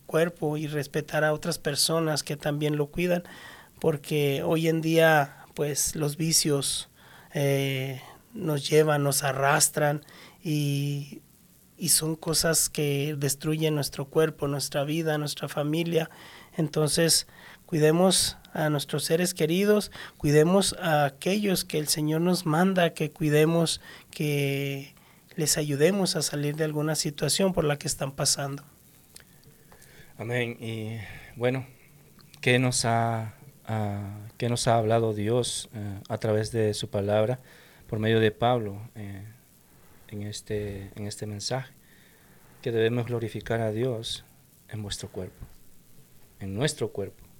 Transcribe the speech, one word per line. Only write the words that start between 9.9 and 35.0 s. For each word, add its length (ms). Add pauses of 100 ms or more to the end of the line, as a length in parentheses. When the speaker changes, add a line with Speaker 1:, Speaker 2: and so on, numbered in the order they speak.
Speaker 1:
y, 800 (560)
y 120
son 260
cosas 540
que 480
destruyen 580
nuestro 300
cuerpo, 420
nuestra 380
vida, 320
nuestra 320
familia. 600 (460)
Entonces, 720 (380)
cuidemos 720 (160)
a 160
nuestros 340
seres 300
queridos, 580 (240)
cuidemos 640
a 240
aquellos 640
que 120
el 120
Señor 320
nos 240
manda 480
que 180
cuidemos, 720 (280)
que 840 (400)
les 220
ayudemos 580
a 60
salir 340
de 80
alguna 320
situación 580
por 120
la 120
que 100
están 260
pasando. 500 (1500)
Speaker 2:
Amén. 420
Y 380 (380)
bueno, 320 (760)
¿qué 160
nos 280
ha, 500 (320)
ah, 600 (100)
qué 120
nos 180
ha 100
hablado 360